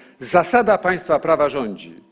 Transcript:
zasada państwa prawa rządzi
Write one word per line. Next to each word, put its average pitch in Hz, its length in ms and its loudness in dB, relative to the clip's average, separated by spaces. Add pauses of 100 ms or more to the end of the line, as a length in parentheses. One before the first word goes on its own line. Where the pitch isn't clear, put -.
(200)
zasada 190 580 2
państwa 170 420 -2
prawa 151 300 0
rządzi 104 460 -8 (160)